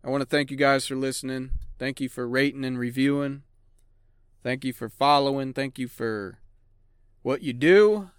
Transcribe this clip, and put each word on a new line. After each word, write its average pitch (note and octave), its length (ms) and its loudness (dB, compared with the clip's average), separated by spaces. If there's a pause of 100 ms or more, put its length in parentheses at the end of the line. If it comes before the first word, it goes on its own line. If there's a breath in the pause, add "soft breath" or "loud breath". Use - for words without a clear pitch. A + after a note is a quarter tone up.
I - 60 -8
wanna C#3 140 -2
thank C#3+ 280 -2
you C3+ 40 -8
guys C#3 300 2
for C#3 80 -6
listening. C3 560 -6 (260)
Thank C3 240 -6
you C3+ 80 -4
for B2 200 -6
rating C3+ 360 0
and B2+ 140 -4
reviewing. C#3 640 0 (1000)
Thank C3 200 -4
you C3 80 -2
for A#2 160 -10
following. C#3 640 2
Thank C3+ 280 -8
you B2 80 -6
for G#2+ 500 -6 (840)
what C3 200 -2
you C#3+ 100 -4
do. F#3+ 680 4